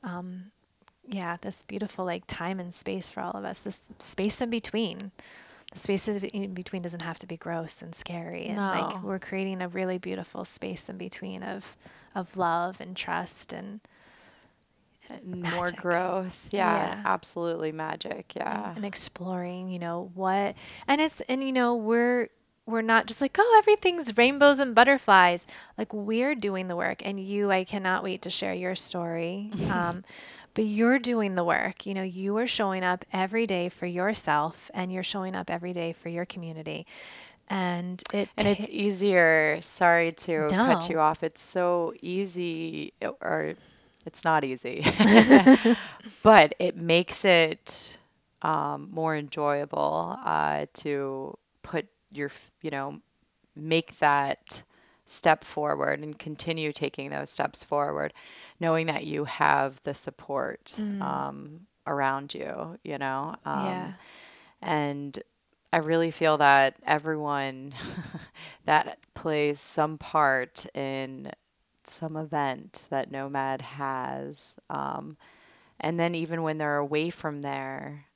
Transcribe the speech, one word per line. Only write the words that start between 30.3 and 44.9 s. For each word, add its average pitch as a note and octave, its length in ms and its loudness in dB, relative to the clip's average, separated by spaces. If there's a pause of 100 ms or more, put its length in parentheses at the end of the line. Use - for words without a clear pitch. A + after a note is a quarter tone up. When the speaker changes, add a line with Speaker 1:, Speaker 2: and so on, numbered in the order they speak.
Speaker 1:
but A3 120 0
you're A3+ 320 4
doing A3+ 360 0
the F3+ 100 2
work. - 420 0
You G3 80 -6
know, F#3+ 80 -4
you F#3+ 340 -4
are A#3+ 100 0
showing F#3+ 380 -2
up F3+ 280 0
every F#3+ 340 0
day F3+ 240 -2
for - 160 -8
yourself, F3 880 -2
and F#3 180 -4
you're F#3 100 -4
showing F#3+ 320 -6
up F#3 160 -6
every F3 220 -4
day E3+ 220 -4
for - 160 -12
your E3+ 160 -4
community. D#3+ 600 -12 (640)
And F3+ 500 -4 (120)
it G3+ 240 -2
Speaker 2:
And G#3 100 0
it's G3+ 220 0
Speaker 1:
ta- - 40 -12
Speaker 2:
easier, F3+ 880 4
sorry E3+ 500 4
to D#3 380 -2
cut F#3 320 4
Speaker 1:
No. F3 60 -4
Speaker 2:
you D#3+ 120 0
off. D#3 240 2
It's - 180 -6
so F3 600 0
easy, E3+ 880 -6 (300)
or D3+ 320 -2 (520)
it's - 180 -10
not D#3 200 4
easy, C3 400 -6 (140)